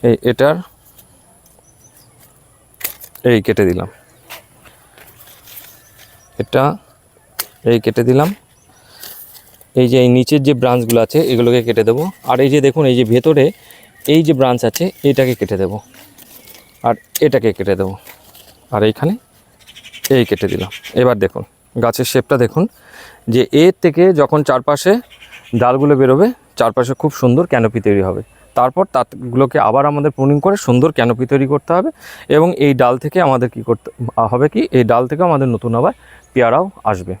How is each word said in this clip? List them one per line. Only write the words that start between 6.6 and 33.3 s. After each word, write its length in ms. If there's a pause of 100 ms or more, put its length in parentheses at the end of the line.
এই 140
কেটে 240
দিলাম, 200 (1500)
এই 100
যে 140
এই 120
নিচের 300
যে 60 (100)
ব্রাঞ্চগুলো 440
আছে 120 (140)
এগুলোকে 340
কেটে 220
দেবো। 140 (280)
আর 140
এই 80
যে 140
দেখুন 240
এই 80
যে 140
ভেতরে 320 (680)
এই 120
যে 140
ব্রাঞ্চ 200 (100)
আছে 140 (260)
এটাকে 300
কেটে 220
দেবো, 140 (1080)
আর 80 (320)
এটাকে 300
কেটে 240
দেবো, 140 (800)
আর 140
এইখানে 240 (1040)
এই 120
কেটে 240
দিলাম। 180 (300)
এবার 240
দেখুন 180 (320)
গাছের 380
শেপটা 320
দেখুন 200 (680)
যে 80 (200)
এর 120 (100)
থেকে 180 (180)
যখন 180 (100)
চারপাশে 440 (680)
ডালগুলো 400
বেরোবে 260 (320)
চারপাশে 420
খুব 100 (100)
সুন্দর 320
ক্যানোপি 340
তৈরি 220
হবে। 140 (340)
তারপর 280 (100)
তাগুলোকে 640 (100)
আবার 180
আমাদের 300
প্রুনিং 280
করে 120 (100)
সুন্দর 320
ক্যানোপি 340
তৈরি 200
করতে 240
হবে 140 (460)
এবং 120 (180)
এই 140
ডাল 140 (100)
থেকে 220
আমাদের 280